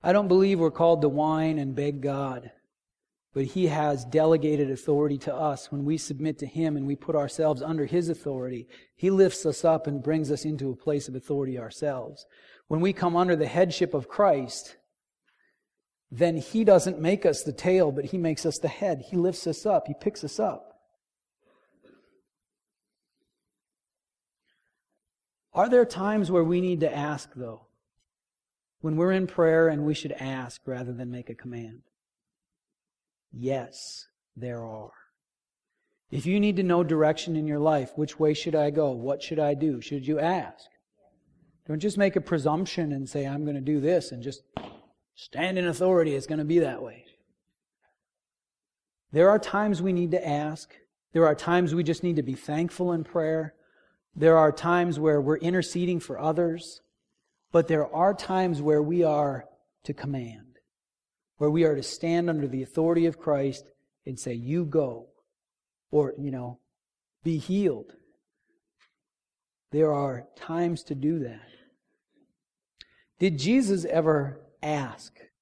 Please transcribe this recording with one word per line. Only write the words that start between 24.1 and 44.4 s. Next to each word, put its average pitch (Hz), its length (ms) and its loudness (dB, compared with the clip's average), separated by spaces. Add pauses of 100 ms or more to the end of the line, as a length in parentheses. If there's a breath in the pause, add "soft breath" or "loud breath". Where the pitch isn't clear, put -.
Are 196 160 4
there 247 160 6
times 202 460 -2
where 175 120 6
we 175 180 2
need 180 180 0
to 151 160 0
ask, 147 400 -6
though? 117 300 -14 (1160)
When 156 140 -2
we're 175 160 2
in 190 160 0
prayer 165 400 4
and 147 180 0
we 151 80 0
should 147 200 -6
ask 131 520 -10
rather 127 280 -8
than 123 180 -10
make 123 180 -12
a 117 60 -12
command? 117 460 -14 (1500)
Yes, 127 760 -8 (280)
there 117 280 -10
are. 110 280 -14 (1200)
If - 140 -6
you 190 140 0
need 208 160 2
to 190 80 0
know 175 200 2
direction 156 520 0
in 151 100 -2
your 147 140 -2
life, 147 360 0
which 151 240 -6
way 151 140 2
should 156 220 -4
I 147 160 2
go? 143 200 0
What 127 300 -6
should - 180 -6
I 147 140 2
do? 139 280 -2
Should 135 260 -8
you 151 120 0
ask? 165 460 -4 (1040)
Don't 156 120 -4
just 196 180 -2
make 202 180 2
a 185 60 2
presumption 156 680 -2
and 135 160 -6
say, 139 200 -6
"I'm 143 180 -6
gonna 143 160 -6
do 147 180 0
this," 160 320 0
and 120 120 -12
just 135 180 -10 (720)